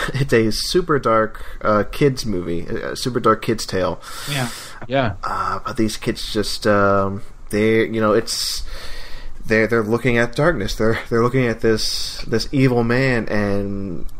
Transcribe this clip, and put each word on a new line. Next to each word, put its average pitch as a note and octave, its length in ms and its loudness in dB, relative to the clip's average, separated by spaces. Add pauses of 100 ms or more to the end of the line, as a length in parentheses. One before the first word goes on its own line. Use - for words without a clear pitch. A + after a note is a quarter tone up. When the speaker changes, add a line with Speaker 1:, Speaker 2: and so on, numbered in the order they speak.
Speaker 1:
<laughs> - 100 -6
it's B2+ 180 0
a A2+ 180 6
super F3 480 0
dark, A2+ 460 2 (180)
uh, G#2 300 4
kids C#3 320 2
movie, F2+ 360 -2
a E2+ 360 -4
super B2 240 -2
dark A2 220 4
kids - 240 -2
tale." F2+ 340 -2 (300)
Speaker 2:
Yeah. C3 180 -2 (400)
Speaker 3:
Yeah. B2 340 0
Speaker 1:
Uh, - 420 -4
but - 120 -8
these A2 220 0
kids - 340 -4
just, - 340 -2
um, G2 560 2 (280)
they, A2 360 2
you A2 140 -2
know, G#2+ 140 4
it's, - 480 -2 (800)
they're, A2 220 4
they're A#2 160 2
looking A#2 340 2
at A#2 200 2
darkness. C#3+ 380 0
They're, A2 240 2 (120)
they're A#2 120 2
looking B2+ 240 2
at A2+ 140 -2
this, - 640 0
this - 280 0
evil C3 320 4
man, A#2+ 460 2
and G2+ 800 0 (140)